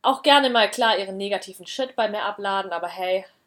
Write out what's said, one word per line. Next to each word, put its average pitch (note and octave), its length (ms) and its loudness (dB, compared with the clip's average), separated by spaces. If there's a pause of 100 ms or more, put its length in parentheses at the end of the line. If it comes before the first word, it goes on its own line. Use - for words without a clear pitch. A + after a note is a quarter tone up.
Auch B3+ 200 2
gerne C#4 280 6
mal A3+ 200 4
klar A3 280 2
ihren F#3+ 200 -6
negativen G3 500 -6
Shit B3+ 280 -6
bei A3 120 0
mir G#3+ 160 -4
abladen, G3 480 -4
aber E3+ 160 -4
hey F#3 380 -2 (220)